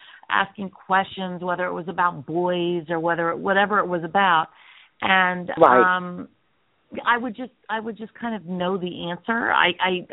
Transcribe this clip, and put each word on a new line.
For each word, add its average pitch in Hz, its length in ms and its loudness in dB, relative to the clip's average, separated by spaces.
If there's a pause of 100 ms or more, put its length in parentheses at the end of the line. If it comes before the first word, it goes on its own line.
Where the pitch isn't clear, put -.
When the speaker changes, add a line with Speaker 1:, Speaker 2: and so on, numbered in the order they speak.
(300)
Speaker 1:
asking 196 400 -2
questions, 185 720 -4
whether 180 240 -2
it 180 60 -4
was 175 140 -8
about 175 400 -2
boys 175 600 -2
or 170 100 -2
whether, 165 380 0
whatever 196 420 2
it 175 80 2
was 175 160 -2
about. 170 460 2 (540)
And, 180 480 2 (100)
Speaker 2:
Right. 180 360 8
Speaker 1:
um, 180 320 -8 (800)
I 233 120 2
would 226 180 -6
just, 247 160 -10 (160)
I 214 100 -4
would 220 200 -8
just 214 160 -16
kind 233 200 -6
of 170 120 -10
know 180 320 -2
the 175 320 -8
answer. 226 420 -2
I, 170 260 4
I, 185 340 -2